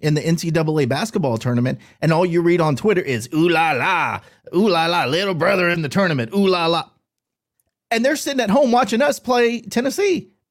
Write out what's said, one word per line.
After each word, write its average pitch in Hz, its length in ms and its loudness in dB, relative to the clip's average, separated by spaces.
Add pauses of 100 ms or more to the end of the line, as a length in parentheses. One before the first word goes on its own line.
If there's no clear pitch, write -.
in 151 140 0
the 151 100 -2
N 165 140 0
C 170 120 -4
double 156 300 0
A 139 60 2
basketball 143 500 -2
tournament, 123 420 -2 (220)
and 151 100 0
all 165 140 4
you 175 160 0
read 170 220 2
on 151 140 0
Twitter 190 260 0
is, 120 320 -4
"Ooh 165 140 2
la 165 240 2
la, 139 480 -2 (340)
ooh 208 140 4
la 165 180 2
la, 170 200 0
little 180 280 -2
brother 175 340 0
in 170 120 -2
the 147 100 -6
tournament, 160 440 -2
ooh 196 120 2
la 180 200 0
la." 165 220 -2 (1000)
And 226 120 0
they're 285 140 2
sitting 277 240 -4
at 220 80 -2
home 240 240 4
watching 240 300 2
us 294 180 0
play 240 400 0
Tennessee. 277 680 -2 (200)